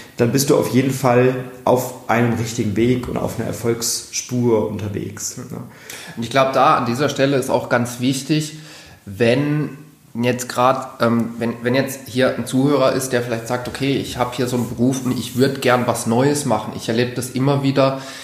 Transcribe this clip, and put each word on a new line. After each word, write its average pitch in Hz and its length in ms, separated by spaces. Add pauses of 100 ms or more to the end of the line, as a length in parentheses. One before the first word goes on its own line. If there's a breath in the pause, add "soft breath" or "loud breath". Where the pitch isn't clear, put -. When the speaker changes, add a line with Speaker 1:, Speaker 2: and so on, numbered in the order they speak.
(160 loud breath)
Speaker 1:
dann 120 160
bist 139 180
du 139 60
auf 110 140
jeden 131 200
Fall 127 540 (200)
auf - 460
einem 117 220
richtigen 113 420
Weg 123 340
und - 80
auf - 220
einer - 80
Erfolgsspur 117 1200
unterwegs, - 680
ne? 123 80 (720 loud breath)
Speaker 2:
Und 117 80
ich 113 60
glaub, 131 220
da 131 220
an 127 120
dieser 127 220
Stelle 135 280
ist 123 140
auch 123 180
ganz 120 320
wichtig, 139 580 (480 loud breath)
wenn 135 720 (420)
jetzt 123 280
grad, - 520
ähm, 117 380
wenn, 117 240
wenn 123 140
jetzt - 300
hier 127 300
ein 120 100
Zuhörer 135 460
ist, 131 200
der 123 100
vielleicht 120 240
sagt, 123 220
„Okay, 135 280
ich - 220
hab 120 160
hier 123 140
so 127 80
einen 113 120
Beruf 120 360
und 127 80
ich - 240
würd 135 260
gern 123 240
was 117 220
Neues 139 380
machen.“ 113 300
Ich - 120
erlebe 123 260
das 123 160
immer 139 320
wieder, 135 380 (220 loud breath)